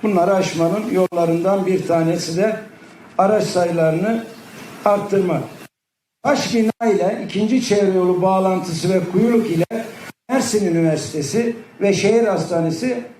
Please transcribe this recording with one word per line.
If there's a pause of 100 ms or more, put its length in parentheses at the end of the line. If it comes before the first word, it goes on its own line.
Bunları
aşmanın
yollarından
bir
tanesi
de (580)
araç
sayılarını (600)
arttırmak. (800)
Taş
bina
ile
ikinci
çevre
yolu
bağlantısı
ve (120)
Kuyuluk
ile (680)
Mersin
Üniversitesi (240)
ve
Şehir
Hastanesi (160)